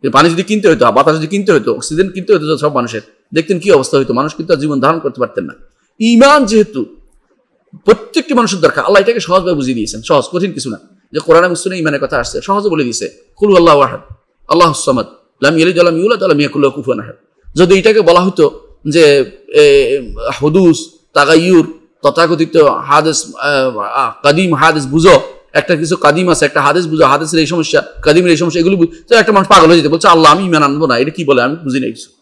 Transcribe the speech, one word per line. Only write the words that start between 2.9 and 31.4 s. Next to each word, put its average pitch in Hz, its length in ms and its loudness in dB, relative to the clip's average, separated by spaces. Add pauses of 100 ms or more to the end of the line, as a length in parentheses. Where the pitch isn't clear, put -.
দেখতেন 170 240 -2
কি 185 120 -4
অবস্থা 143 280 2
হতো, 131 160 -2
মানুষ 143 200 -4
কিন্তু 165 180 -4
আর 156 60 0
জীবন 143 220 -4
ধারণ 156 180 0
করতে 147 220 -8
পারতেন - 240 -6
না। 71 100 -16 (440)
ইমান 254 460 4
যেহেতু 202 400 0 (1000)
প্রত্যেকটি - 500 0
মানুষের 196 260 -2
দরকার, 147 240 0
আল্লাহ 196 180 2
এটাকে 233 180 -2
সহজভাবে 180 340 -2
বুঝিয়ে 131 200 -4
দিয়েছেন, 110 280 -8
সহজ, 139 300 0
কঠিন 175 200 -4
কিছু 131 180 -10
না। 107 100 -12 (320)
যে 143 80 -6
কোরআন 165 240 2
এবং 180 100 -2
সুন্নাহ 185 260 -8
ইমানের 147 200 -2
কথা 135 180 -4
আসছে, 165 220 -8
সহজে 202 280 -4
বলে 160 140 -2
দিয়েছে, 113 280 -6 (260)
"কুল 208 120 0
হুয়াল্লাহু 170 320 4
আহাদ, 123 200 -2 (480)
আল্লাহুস 160 360 0
সামাদ, 127 220 -2 (360)
লাম 151 140 0
ইয়ালিদ 165 200 0
ওয়া 170 80 2
লাম 165 160 0
ইউলাদ 208 220 0
ওয়া 190 60 -2
লাম 147 120 2
ইয়াকুল 147 220 -2
লাহু 139 100 2
কুফুয়ান 131 280 -6
আহাদ।" 110 140 -16 (420)
যদি 180 220 4
এটাকে 220 220 2
বলা 175 200 4
হতো 185 400 0 (280)
যে, 143 360 4 (240)
এ, 139 540 2 (400)
হুদুস, 165 460 2 (260)
তাগায়ুর, 160 640 2 (240)
তথাকথিত 160 540 0
হাদিস, 147 680 0 (100)
আ, 135 420 -2
আ, 113 340 -4 (100)
কাদিম 160 320 0
হাদিস 151 320 0
বুঝো, 160 340 4 (320)
একটা 160 240 -2
কিছু 160 200 -4
কাদিম 165 320 0
আছে, 165 160 0
একটা 160 180 -2
হাদিস 160 240 0
বুঝো, 156 180 0
হাদিসের 156 360 0
এই 151 60 0
সমস্যা, 156 360 -2 (200)
কাদিমের 175 280 2
এই 160 60 2
সমস্যা, 170 240 -4
এগুলো 190 160 0
বু-, 165 180 0 (140)
তো 240 80 4
একটা 220 160 2
মানুষ 190 160 2
পাগল 185 180 6
হয়ে 170 140 6
যেত, 139 100 0
বলছে, 165 180 0
"আল্লাহ, 160 240 4
আমি 185 120 0
ইমান 165 180 0
আনবো 143 240 -2
না, 123 120 0
এটা 139 120 -2
কি 156 140 -10
বলে, 135 180 0